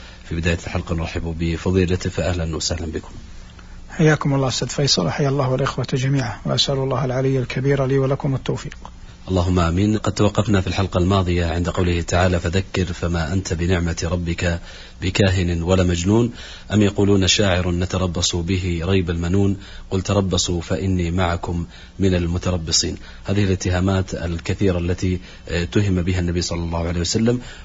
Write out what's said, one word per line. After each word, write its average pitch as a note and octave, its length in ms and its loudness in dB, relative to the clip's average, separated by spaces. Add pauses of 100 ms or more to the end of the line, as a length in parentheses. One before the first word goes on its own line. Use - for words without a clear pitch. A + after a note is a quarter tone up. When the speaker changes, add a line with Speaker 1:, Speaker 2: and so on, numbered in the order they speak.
(300)
Speaker 1:
في E2 60 -4
بداية E2+ 280 0
الحلقة - 320 -4
نرحب E2+ 440 -4
بفضيلته، F2+ 720 0
فأهلًا E2+ 460 -2
وسهلًا E2 300 -4
بكم. D#2+ 260 -8 (760)
Speaker 2:
حياكم D3+ 440 4
الله C3+ 140 2
أستاذ B2 200 -2
فيصل، D3 380 0
وحيا C#3+ 240 0
الله C3+ 200 0
والإخوة C3 440 0
جميعا، C3 520 0
وأسأل C#3 300 0
الله C3 300 0
العلي C3+ 340 0
الكبير C3+ 460 0
لي C3+ 120 2
ولكم C3+ 380 0
التوفيق. B2 420 -6 (520)
Speaker 1:
اللهم F#2 300 4
آمين. F#2 380 4
قد G#2 140 -2
توقفنا G2+ 500 2
في F#2 60 -2
الحلقة F#2 300 0
الماضية F2+ 480 2
عند E2+ 240 0
قوله F2 320 0
تعالى: F2+ 380 2
"فذكر F2+ 460 0
فما E2+ 480 -2
أنت F#2+ 200 -2
بنعمة E2+ 500 0
ربك E2+ 560 -2 (420)
بكاهن F#2 640 2
ولا F#2 200 4
مجنون، F#2+ 480 4 (420)
أم G#2 80 6
يقولون G2+ 460 4
شاعر F2+ 440 2
نتربص F2 640 0
به F2 480 -2
ريب F#2 260 2
المنون، F#2 480 2 (340)
قل F#2+ 100 0
تربصوا F#2 600 0
فإني F2+ 500 0
معكم E2+ 540 -2 (340)
من F#2 160 4
المتربصين". E2+ 840 0 (280)
هذه G2 180 2
الاتهامات F#2+ 680 2
الكثيرة F2 640 0
التي، F2+ 420 0 (300)
آه، E2+ 140 -2
اتهم G2 380 2
بها F#2 180 0
النبي F2 220 0
صلى F2 220 -4
الله E2+ 240 -2
عليه E2+ 140 -2
وسلم، A2+ 400 0 (240)